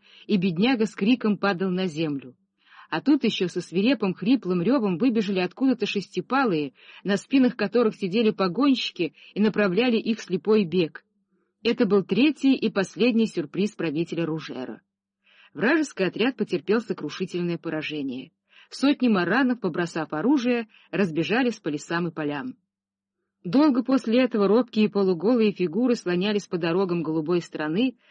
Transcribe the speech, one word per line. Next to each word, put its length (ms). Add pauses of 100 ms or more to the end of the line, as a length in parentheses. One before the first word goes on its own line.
(260)
и 100
бедняга 500
с 80
криком 440
падал 320
на 160
землю. 480 (560)
А 120
тут 220
ещё 240
со 120
свирепым 540
хриплым 480
рёвом 340
выбежали 440
откуда-то 460
шестипалые, 840 (320)
на 140
спинах 360
которых 400
сидели 360
погонщики 840 (200)
и 60
направляли 580
их 200
в 40
слепой 420
бег. 400 (580)
Это 220
был 180
третий 520
и 160
последний 560
сюрприз 460
правителя 520
Ружера. 560 (720)
Вражеский 540
отряд 300
потерпел 440
сокрушительное 800
поражение. 720 (380)
Сотни 380
маранов, 520
побросав 520
оружие, 560 (220)
разбежались 680
по 100
лесам 400
и 20
полям. 460 (880)
Долго 380
после 400
этого 240
робкие 440
полуголые 600
фигуры 420
слонялись 520
по 120
дорогам 440
голубой 380
страны, 560 (140)